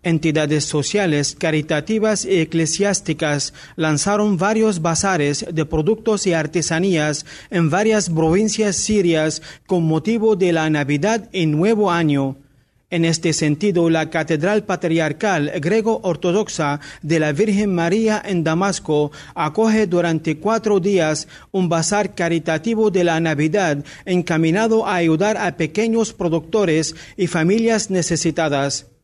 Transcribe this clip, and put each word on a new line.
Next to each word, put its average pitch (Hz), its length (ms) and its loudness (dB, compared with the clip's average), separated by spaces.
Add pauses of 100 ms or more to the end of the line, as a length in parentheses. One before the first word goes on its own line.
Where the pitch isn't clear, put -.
Entidades 156 600 0
sociales, 151 720 -2
caritativas 165 840 0
y 185 160 2
eclesiásticas 160 1120 -2 (240)
lanzaron 196 580 0
varios 208 460 0
bazares 160 680 0
de 160 160 -2
productos 196 640 0
y 175 60 2
artesanías 156 920 0 (240)
en 170 200 2
varias 208 400 0
provincias 190 680 2
sirias 165 680 0 (260)
con 175 160 2
motivo 208 520 2
de 180 160 2
la 156 180 0
Navidad 151 640 0
y 180 140 -2
Nuevo 190 460 2
Año. 143 440 0 (560)
En 165 140 0
este 165 260 0
sentido, 165 580 0
la 160 200 0
Catedral 170 560 -2
Patriarcal 165 840 -2 (120)
Grego-Ortodoxa 180 1200 0 (200)
de 160 200 0
la 151 100 0
Virgen 202 420 2
María 208 500 2
en 180 200 -2
Damasco 160 680 0 (200)
acoge 214 540 2
durante 165 520 0
cuatro 214 420 0
días 165 480 0 (240)
un 185 160 0
bazar 190 460 0
caritativo 170 760 0
de 175 140 2
la 165 160 2
Navidad 156 560 0 (260)
encaminado 180 840 2
a 190 100 -2
ayudar 170 420 2
a 180 180 -2
pequeños 220 560 0
productores 165 840 0 (220)
y 180 120 0
familias 214 640 2
necesitadas. 156 1000 -2 (120)